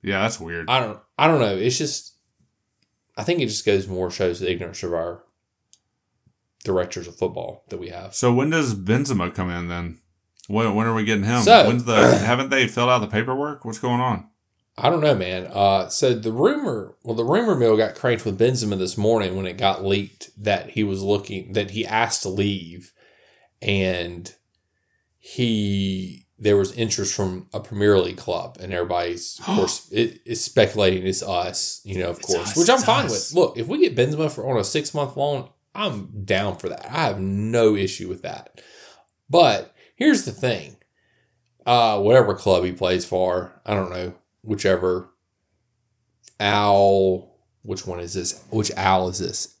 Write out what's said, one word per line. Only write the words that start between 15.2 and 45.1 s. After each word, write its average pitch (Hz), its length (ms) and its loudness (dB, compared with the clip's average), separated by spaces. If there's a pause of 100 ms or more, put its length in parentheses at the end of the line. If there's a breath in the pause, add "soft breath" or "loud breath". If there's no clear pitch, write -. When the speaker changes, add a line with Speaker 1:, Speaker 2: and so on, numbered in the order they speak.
Speaker 2:
Uh, 98 360 4
so 127 260 2
the 110 180 -4
rumor, 160 680 0
well, 117 120 -6
the 117 120 -2
rumor 202 280 2
mill 117 220 4
got 107 180 2
cranked 123 300 -2
with 95 140 -4
Benzema 113 400 2
this 92 180 -4
morning 104 400 0
when 95 100 -4
it 92 120 -8
got 95 260 0
leaked 98 460 -4 (120)
that 98 280 0
he 120 120 -2
was 98 200 -2
looking, 101 500 -4
that 98 200 -4
he 107 140 -4
asked 113 360 0
to 98 80 -6
leave, 92 600 -4 (680 soft breath)
and 90 720 -2 (840)
he, 98 1080 -2 (120)
there 104 180 4
was 95 160 2
interest 107 420 -4
from 92 380 -4
a 104 80 -6
Premier 101 380 4
League 92 180 0
club, 87 440 -6
and 92 120 -10
everybody's, 87 680 -4
of - 40 -18
Speaker 1:
<gasps> 202 120 0
Speaker 2:
course, - 360 -2
it, 117 320 0
it's 110 160 -6
speculating 98 680 2
it's 95 160 -2
us, 90 640 -6
you 95 140 -8
know, 87 100 -4
of 87 120 -8
Speaker 1:
It's - 140 -14
Speaker 2:
course, 87 180 -4
Speaker 1:
us, - 40 -4
Speaker 2:
which 170 140 4
I'm 262 60 6
Speaker 1:
it's 240 80 2
Speaker 2:
fine 240 220 2
Speaker 1:
us. - 60 -2
Speaker 2:
with. 107 220 -6
Look, 170 240 2
if 117 100 -6
we 262 100 -4
get 120 160 2
Benzema 147 360 0
for, 127 200 -8
on 123 60 0
a 101 80 0
six-month 147 540 -4
loan, 139 320 -4 (240)
I'm 107 500 -8
down 98 320 -2
for 92 140 -8
that. - 200 -14
I 156 180 -2
have 101 120 -6
no 107 560 2
issue 95 320 -4
with 90 140 -10
that. - 360 -14 (720 loud breath)
But 131 460 4 (220 soft breath)
here's 262 280 4
the 127 80 -8
thing. 95 440 -4 (880)
Uh, 117 340 4
whatever 107 340 6
club 92 300 2
he 90 80 -2
plays 90 320 0
for, 92 600 -2
I 104 80 -2
don't 95 160 -2
know, 90 240 -8 (300)
whichever 92 640 0 (1300)